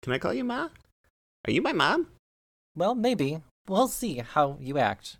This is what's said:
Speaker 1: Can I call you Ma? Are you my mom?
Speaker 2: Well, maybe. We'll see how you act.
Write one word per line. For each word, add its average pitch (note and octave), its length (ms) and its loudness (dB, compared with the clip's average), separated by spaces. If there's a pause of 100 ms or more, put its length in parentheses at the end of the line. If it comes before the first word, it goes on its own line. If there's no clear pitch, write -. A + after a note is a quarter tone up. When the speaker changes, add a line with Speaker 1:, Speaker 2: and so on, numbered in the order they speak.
Speaker 1:
Can B2+ 100 -2
I C3 60 0
call - 160 -2
you B3+ 100 -2
Ma? B3+ 240 -4 (760)
Are - 60 -2
you D3+ 100 2
my D4 100 0
mom? G3+ 360 2 (680)
Speaker 2:
Well, F#3+ 180 2
maybe. G#3 460 0 (280)
We'll G#3 200 4
see F#3 300 -4
how C#3 420 0
you C3+ 180 -4
act. G#2 400 0